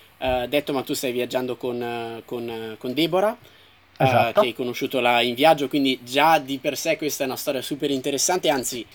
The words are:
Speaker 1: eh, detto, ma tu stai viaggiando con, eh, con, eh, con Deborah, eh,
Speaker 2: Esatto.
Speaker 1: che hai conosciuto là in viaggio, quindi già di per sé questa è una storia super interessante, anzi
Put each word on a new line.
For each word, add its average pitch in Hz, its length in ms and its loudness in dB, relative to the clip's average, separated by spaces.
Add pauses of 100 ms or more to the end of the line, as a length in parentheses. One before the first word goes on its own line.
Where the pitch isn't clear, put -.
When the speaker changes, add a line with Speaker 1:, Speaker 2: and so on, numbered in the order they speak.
(180)
Speaker 1:
eh, 127 300 -2
detto, 143 240 0
ma 139 100 0
tu 156 100 -6
stai 131 200 -2
viaggiando 123 440 -4
con, 120 240 -6
eh, 117 440 -8
con, 120 240 -8
eh, 113 300 -10
con 127 160 -6
Deborah, 180 420 0 (600)
eh, - 80 2
Speaker 2:
Esatto. 120 360 4
Speaker 1:
che 131 80 2
hai 113 60 -4
conosciuto 127 440 -4
là 120 220 4
in 120 140 2
viaggio, 143 340 4
quindi 135 340 0
già 143 380 4
di 135 180 -6
per 139 180 -4
sé 160 200 0
questa 151 260 -4
è 135 40 -2
una 131 100 -6
storia 131 260 -4
super 143 300 -4
interessante, 143 560 0
anzi 127 360 -2 (100)